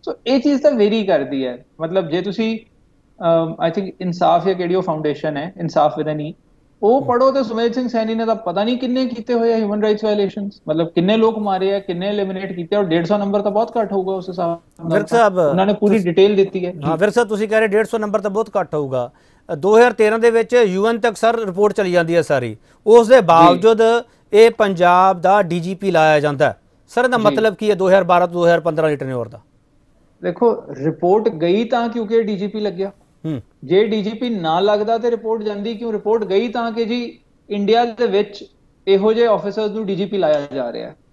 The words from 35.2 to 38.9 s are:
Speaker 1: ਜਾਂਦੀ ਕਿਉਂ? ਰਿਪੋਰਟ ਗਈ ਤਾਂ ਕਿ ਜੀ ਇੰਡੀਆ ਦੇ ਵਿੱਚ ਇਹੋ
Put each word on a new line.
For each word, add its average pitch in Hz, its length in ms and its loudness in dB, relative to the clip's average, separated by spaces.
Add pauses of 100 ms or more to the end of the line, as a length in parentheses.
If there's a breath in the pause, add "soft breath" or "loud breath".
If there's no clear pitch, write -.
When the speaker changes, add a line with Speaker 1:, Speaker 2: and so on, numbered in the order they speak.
Speaker 1:
ਜਾਂਦੀ 214 320 -6
ਕਿਉਂ? 226 180 -8
ਰਿਪੋਰਟ 208 320 -2
ਗਈ 196 240 0
ਤਾਂ 233 240 -6
ਕਿ 233 120 -4
ਜੀ 233 340 -6 (320)
ਇੰਡੀਆ 208 340 2
ਦੇ 233 220 -4
ਵਿੱਚ 202 380 -2 (440)
ਇਹੋ 196 240 4